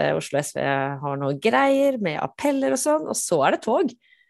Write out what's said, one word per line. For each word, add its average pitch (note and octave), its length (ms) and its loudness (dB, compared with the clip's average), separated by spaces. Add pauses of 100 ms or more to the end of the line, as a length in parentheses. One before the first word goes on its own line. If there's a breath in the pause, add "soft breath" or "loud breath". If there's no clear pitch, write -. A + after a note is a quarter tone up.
(140)
Oslo D3+ 260 -2
S D3 140 -6
V C3+ 80 -4
har C#3 560 -2
noe C#3 160 -2
greier C4+ 680 2
med E3 220 -2
appeller C4+ 500 -2
og C4+ 80 0
sånn, D4+ 300 0
og A3 60 -4
så - 320 0
er G3+ 40 4
det E4 120 -2
tog. C4+ 260 2 (400 soft breath)